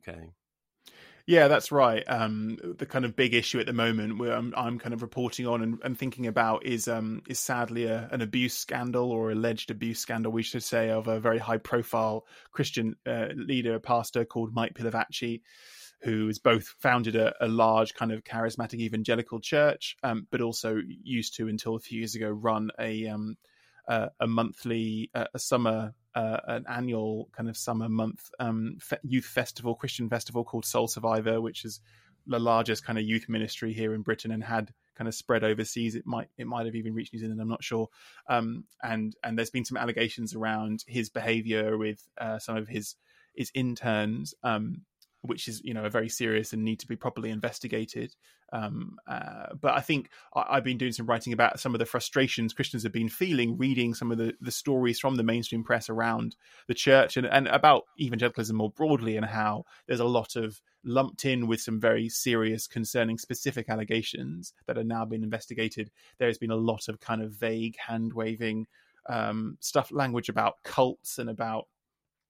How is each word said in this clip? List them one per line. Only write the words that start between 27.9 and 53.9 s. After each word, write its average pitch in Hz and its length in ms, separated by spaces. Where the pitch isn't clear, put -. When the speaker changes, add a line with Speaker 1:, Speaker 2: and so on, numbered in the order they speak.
Speaker 2:
um, 113 420
fe-, - 220
youth 127 220
festival, 120 500
Christian 120 340
festival 117 340
called 117 220
Soul 113 220
Survivor, 113 520
which 113 240
is 110 160
the 120 140
largest 113 440
kind 113 140
of 107 80
youth 113 240
ministry 110 440
here 110 200
in 107 80
Britain 110 300
and 110 120
had 110 300
kind 117 120
of 110 60
spread 113 300
overseas. 110 520
It 117 120
might, 117 200
it 120 100
might 117 180
have 113 100
even 113 200
reached 110 180
New 113 60
Zealand, 110 200
I'm 110 80
not 113 160
sure. 113 260
Um, 117 380
and, 110 420
and 113 140
there's 113 140
been 123 140
some 123 120
allegations 117 580
around 110 520
his 117 220
behaviour 110 680
with, 107 240
uh, 110 200
some 113 180
of 107 100
his, 107 280
his - 200
interns, 113 800
um, 113 380
which - 280
is, 107 140
you 120 100
know, 110 100
a 107 60
very 113 200
serious 110 440
and 110 100
need 110 160
to - 80
be 117 80
properly 113 340
investigated. 113 880
Um, - 420
uh, 120 560
but 127 120
I 139 80
think 147 280
I, - 180
I've 131 120
been 127 140
doing 123 160
some 117 140
writing 120 260
about 113 260
some 123 160
of 113 40
the 117 60
frustrations 123 680
Christians - 300
have 107 100
been 113 160
feeling, 123 480
reading 123 360